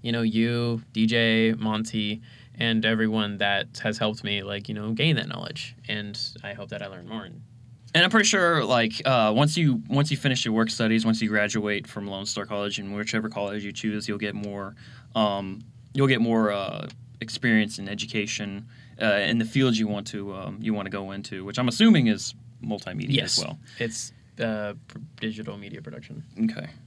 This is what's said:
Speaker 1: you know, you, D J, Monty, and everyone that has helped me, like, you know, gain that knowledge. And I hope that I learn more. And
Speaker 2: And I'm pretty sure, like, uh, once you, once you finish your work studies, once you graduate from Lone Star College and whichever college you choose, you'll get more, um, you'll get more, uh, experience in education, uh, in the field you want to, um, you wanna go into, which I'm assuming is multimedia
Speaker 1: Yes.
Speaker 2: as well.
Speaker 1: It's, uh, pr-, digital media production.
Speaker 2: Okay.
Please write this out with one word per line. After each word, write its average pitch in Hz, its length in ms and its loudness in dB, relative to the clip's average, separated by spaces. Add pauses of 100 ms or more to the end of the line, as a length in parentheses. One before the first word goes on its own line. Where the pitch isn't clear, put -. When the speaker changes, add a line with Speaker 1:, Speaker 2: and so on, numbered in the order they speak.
Speaker 1:
you 117 80 -2
know, 117 120 0
you, 113 680 0
D 110 160 2
J, 113 500 4
Monty, 107 640 -2 (460)
and 110 180 2
everyone 110 460 2 (140)
that 101 220 0 (180)
has 107 120 0
helped 107 260 -2
me, 101 120 -2 (160)
like, 101 180 -6
you 107 80 -6
know, 104 100 -6 (160)
gain 156 160 4
that - 140 -6
knowledge. - 280 -10 (340)
And 104 200 -8 (340)
I - 80 -10
hope 101 120 -14
that 101 160 -8
I - 20 -12
learn 92 200 -14
more. 104 200 -10
And 82 100 -18 (560)
Speaker 2:
And 165 120 6
I'm 180 100 2
pretty 214 200 6
sure, 175 180 4 (240)
like, 113 160 4 (200)
uh, 110 220 6
once 151 260 4
you, 127 220 4 (160)
once 147 120 2
you 135 140 -2
finish 127 200 2
your 113 80 0
work 110 160 4
studies, 110 360 2
once 110 180 4
you 107 140 0
graduate 104 560 0
from 101 100 -8 (100)
Lone 98 120 -8
Star 98 200 -4
College 101 340 -4
and 98 160 -10
whichever 110 340 -2
college 101 380 -4
you 101 60 -10
choose, 107 340 -4
you'll 104 200 -4
get 101 80 -6 (140)
more, 101 180 -8 (480)
um, 101 300 2 (480)
you'll 139 220 4
get 110 60 2
more, 113 300 4
uh, - 360 -4 (400)
experience 110 540 2
in 98 80 -6
education, 104 600 -4 (560)
uh, 101 260 4
in 117 120 2
the 113 100 -2
field 131 280 6
you 107 140 2
want 101 120 -8
to, 104 120 -8 (200)
um, 98 140 -8 (120)
you 110 120 0
wanna 98 120 -6
go 98 260 -6
into, 95 320 -10
which 101 120 -4
I'm 123 80 2
assuming 160 480 8
is - 180 -8 (400)
multimedia 101 480 -4
Speaker 1:
Yes. - 160 -2
Speaker 2:
as - 60 0
well. - 120 -8 (300)
Speaker 1:
It's, 113 140 -8 (400)
uh, 107 340 -4 (140)
pr-, - 120 -16 (200)
digital 107 380 -8
media 101 240 -14
production. - 420 -14 (220)
Speaker 2:
Okay. 110 220 -2 (200)